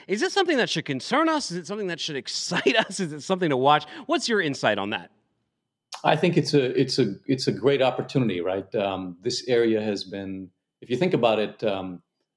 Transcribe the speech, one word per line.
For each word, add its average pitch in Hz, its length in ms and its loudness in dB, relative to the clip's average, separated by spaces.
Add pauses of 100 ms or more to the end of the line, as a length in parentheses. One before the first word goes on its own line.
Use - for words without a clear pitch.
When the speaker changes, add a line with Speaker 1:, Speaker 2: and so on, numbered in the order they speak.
Speaker 1:
Is 214 120 -2
this 349 140 0
something 349 240 2
that 190 100 2
should 165 160 -2
concern 247 460 0
us? 302 200 -2
Is 170 60 -6
it 170 100 -10
something 208 200 -6
that 170 140 -6
should 151 160 -6
<laughs> 120 80 -6
excite - 520 0
us? 202 240 0
Is 156 140 -4
it 147 80 -12
something 185 260 0
to 139 80 2
watch? 147 300 4 (180)
What's 294 240 0
your 208 140 2
insight 127 340 0
on 101 140 -2
that? 90 200 -6 (920)
Speaker 2:
I 156 100 4
think 175 220 2
it's 156 180 2
a, 131 260 2
it's 131 200 0
a, 101 140 0 (120)
it's 135 220 -2
a 120 40 2
great 127 300 2
opportunity, 120 580 0
right? 92 360 -4
Um, 92 460 -4
this 120 260 -6
area 117 340 2
has 101 220 -4
been, 95 460 -10 (300)
if 120 100 -10
you 123 60 -2
think 180 160 0
about 113 280 4
it, - 240 -4
um, 95 380 -4 (340)